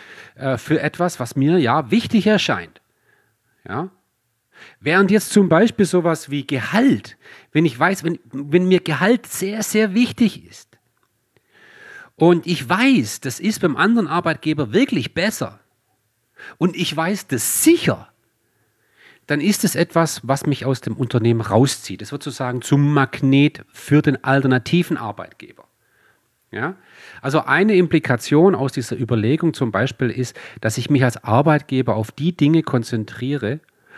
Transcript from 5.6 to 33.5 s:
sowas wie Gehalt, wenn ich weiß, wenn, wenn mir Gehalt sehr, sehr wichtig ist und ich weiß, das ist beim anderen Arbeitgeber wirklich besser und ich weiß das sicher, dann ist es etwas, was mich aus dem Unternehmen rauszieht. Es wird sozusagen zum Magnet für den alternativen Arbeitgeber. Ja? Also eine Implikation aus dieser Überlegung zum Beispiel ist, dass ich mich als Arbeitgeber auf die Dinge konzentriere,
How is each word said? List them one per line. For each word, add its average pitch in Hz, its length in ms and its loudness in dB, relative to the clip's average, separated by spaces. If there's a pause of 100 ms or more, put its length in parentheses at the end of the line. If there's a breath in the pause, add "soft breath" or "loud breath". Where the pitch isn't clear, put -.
sowas 165 460 0
wie 139 160 -4
Gehalt, 143 720 0 (360 loud breath)
wenn 160 140 4
ich 117 120 -4
weiß, 180 240 0
wenn, 117 160 -4 (140)
wenn 147 340 0
mir 185 140 4
Gehalt 175 460 0
sehr, 208 360 -6
sehr 214 320 0
wichtig 220 540 0
ist - 300 -20 (1400 loud breath)
und 170 300 4
ich 156 220 -4
weiß, 196 520 2
das 131 200 -8
ist 208 200 -4
beim 165 160 0
anderen 202 320 2
Arbeitgeber 151 640 -4
wirklich 185 420 0
besser 165 460 -6 (960 loud breath)
und 170 200 -2
ich 165 200 -6
weiß 175 320 -6
das - 340 -4
sicher, 311 460 2 (1200 soft breath)
dann 147 160 -2
ist 202 200 0
es 185 140 0
etwas, 165 500 0
was 135 200 -2
mich 143 180 -2
aus 131 160 -2
dem 113 140 -8
Unternehmen 117 480 0
rauszieht. 107 580 0
Es 104 100 -14
wird 143 120 -10
sozusagen 123 400 -8
zum 143 320 2
Magnet 139 760 2
für - 300 0
den 143 240 0
alternativen 135 720 0
Arbeitgeber. - 720 -12 (840)
Ja? 143 260 -6 (440 loud breath)
Also 139 240 0
eine 190 320 2
Implikation 160 760 2
aus 135 180 -4
dieser 120 260 -6
Überlegung 123 560 0
zum 123 160 -4
Beispiel 127 400 -2
ist, - 280 -8 (220 loud breath)
dass 113 180 -4
ich 123 120 -4
mich 135 140 4
als - 180 -2
Arbeitgeber 131 720 2
auf 107 160 -4
die 175 240 -4
Dinge 156 260 2
konzentriere, 123 960 -4 (380 loud breath)